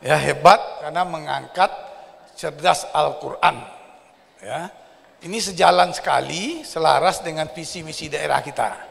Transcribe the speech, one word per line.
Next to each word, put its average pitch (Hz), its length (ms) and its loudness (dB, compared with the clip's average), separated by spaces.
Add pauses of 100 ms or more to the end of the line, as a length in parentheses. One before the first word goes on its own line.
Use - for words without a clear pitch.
Ya, 147 160 2
hebat 143 400 8 (240)
karena 156 240 -2
mengangkat 151 640 -2 (640)
cerdas 160 560 0
Al-Quran. 143 720 -2 (800)
Ya. 147 320 -10 (480)
Ini 190 160 -8
sejalan 180 560 4
sekali, 175 720 -4
selaras 156 560 2
dengan 156 320 -6
visi 160 320 -12
misi 156 240 -10
daerah 147 320 -2
kita. 127 320 -4 (160)